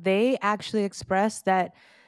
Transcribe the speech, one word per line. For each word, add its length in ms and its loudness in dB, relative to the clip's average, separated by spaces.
they 400 2
actually 420 -2
expressed 600 -2
that 280 2